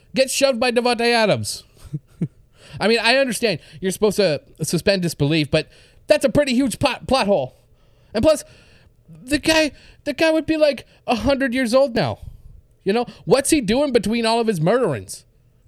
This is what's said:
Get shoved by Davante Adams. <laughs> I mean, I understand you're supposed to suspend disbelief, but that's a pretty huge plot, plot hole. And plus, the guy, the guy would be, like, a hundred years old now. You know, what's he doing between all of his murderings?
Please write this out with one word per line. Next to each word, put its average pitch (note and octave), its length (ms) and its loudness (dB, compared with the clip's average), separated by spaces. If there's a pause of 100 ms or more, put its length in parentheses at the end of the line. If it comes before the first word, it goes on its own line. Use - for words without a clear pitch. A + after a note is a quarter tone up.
(160)
Get C4 160 2
shoved C4+ 280 0
by B3+ 120 0
Davante A#3+ 400 0
Adams. F#3+ 540 0 (560)
<laughs> - 580 -12
I F#3 80 -2
mean, A3+ 140 2
I A#3 160 2
understand A3+ 420 0 (220)
you're F#3 100 -2
supposed G#3 260 0
to E3 240 2 (200)
suspend F#3 400 0
disbelief, D3+ 500 -2
but D#3 160 0 (400)
that's - 160 2
a C4 60 -2
pretty C#4 240 2
huge B3+ 260 0
plot, B3 280 -4
plot B3 200 0
hole. D#3+ 300 -2 (560)
And A3+ 100 -2
plus, D#4 220 2 (640)
the B3+ 300 -6
guy, D#4 340 0 (320)
the D4 80 -4
guy D#4+ 180 2
would D#4+ 140 0
be, D#4+ 100 0
like, D4 300 0 (200)
a B3 100 0
hundred B3 380 -2
years B3 200 -2
old C4 200 2
now. C#3+ 260 -2 (680)
You F#3+ 60 0
know, A#3+ 140 -2 (180)
what's B3+ 260 2
he D4+ 120 2
doing B3 320 0
between A3+ 320 0
all A3+ 160 2
of A3 60 -2
his G3 120 -2
murderings? E3 640 -2 (440)